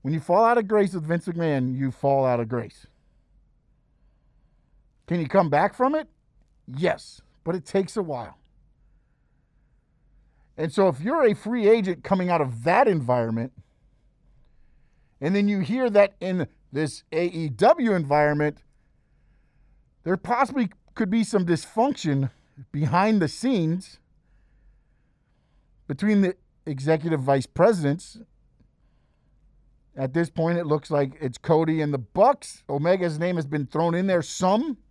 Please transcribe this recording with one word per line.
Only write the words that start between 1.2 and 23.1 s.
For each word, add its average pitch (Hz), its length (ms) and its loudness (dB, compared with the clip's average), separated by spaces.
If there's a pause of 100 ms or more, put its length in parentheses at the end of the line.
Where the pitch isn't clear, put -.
McMahon, 147 480 -2
you 135 160 -2
fall 139 340 0
out 123 140 2
of 113 100 -4
grace. 113 380 -8 (2250)
Can 170 140 -2
you 147 60 -6
come 180 220 2
back 160 240 2
from 269 220 -2
it? 311 140 -4 (580)
Yes, - 540 -6 (240)
but 170 100 -4
it 160 100 -10
takes 190 300 -2
a 208 80 -4
while. 127 340 -10 (2250)
And 156 160 -4
so 196 140 4
if 135 120 0
you're 262 260 0
a 208 80 4
free 214 360 0
agent 190 340 2
coming 185 260 0
out 170 120 2
of 120 240 -4
that 220 220 4
environment, 123 680 0 (1700)
and 185 160 0
then 202 120 2
you 208 120 0
hear 233 300 -2
that - 300 4
in 180 280 -4 (240)
this 143 400 -4
A 170 140 0
E 165 240 -4
W 226 440 2
environment, 147 680 0 (1400)
there 175 140 0
possibly 240 520 0 (240)
could 208 160 -2
be 226 140 2
some 185 220 0
dysfunction 165 840 0 (420)
behind 180 500 2